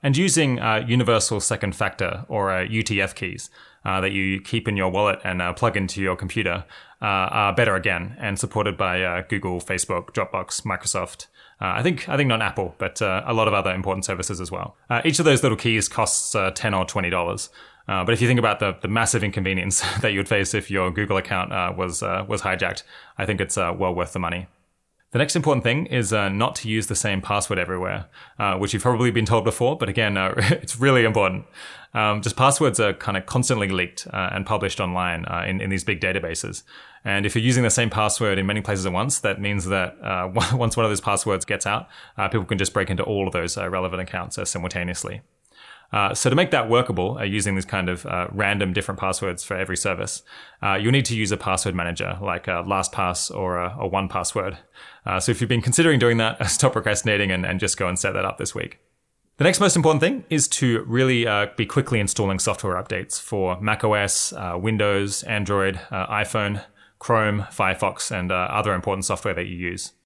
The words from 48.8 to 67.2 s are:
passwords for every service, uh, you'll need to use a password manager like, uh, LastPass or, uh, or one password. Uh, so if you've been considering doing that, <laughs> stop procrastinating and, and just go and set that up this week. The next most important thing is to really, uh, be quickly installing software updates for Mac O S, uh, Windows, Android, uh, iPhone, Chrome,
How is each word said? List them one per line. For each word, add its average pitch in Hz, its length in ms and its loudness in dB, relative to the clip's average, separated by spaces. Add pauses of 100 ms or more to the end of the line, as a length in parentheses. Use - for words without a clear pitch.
passwords 92 460 -2
for 98 120 -6
every 92 200 -2
service, 98 460 -4 (400)
uh, 98 120 0
you'll 104 180 2
need 135 120 4
to 117 120 -2
use 107 160 0
a 101 40 0
password 92 380 -2
manager 87 460 -4
like, 90 280 -4
uh, 87 160 -2
LastPass 92 680 -2
or, 90 240 -2
uh, 90 180 -4
or 104 120 -4
one 95 200 0
password. 92 500 -4 (460)
Uh, 92 160 0
so - 100 0
if 113 100 0
you've 117 80 0
been 120 140 2
considering 151 360 6
doing 120 180 6
that, 113 300 0
<laughs> - 40 0
stop 131 220 4
procrastinating 101 580 2
and, 92 160 0
and 90 140 -2
just 95 160 0
go 92 120 0
and 90 100 0
set 98 140 0
that 95 120 0
up - 140 -4
this - 160 -6
week. - 260 -6 (580)
The 143 60 2
next 180 160 6
most 202 160 6
important 156 240 6
thing 214 300 2
is 151 180 2
to 117 360 2
really, 120 420 2
uh, 104 300 2
be 110 100 0
quickly 127 340 0
installing 98 380 2
software 92 440 0
updates - 380 -6
for 92 400 -2
Mac 107 240 0
O 107 80 4
S, 101 400 0
uh, 87 260 -6
Windows, 101 640 0
Android, 98 540 0 (120)
uh, 95 160 -4
iPhone, 104 580 -2 (340)
Chrome, 107 520 2